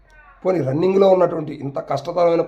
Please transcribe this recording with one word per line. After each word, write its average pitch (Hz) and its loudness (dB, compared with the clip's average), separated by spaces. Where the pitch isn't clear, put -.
పోనీ 180 -2
రన్నింగ్లో 185 2
ఉన్నటువంటి 165 -2
ఇంత 139 -8
కష్టతరమైన 170 0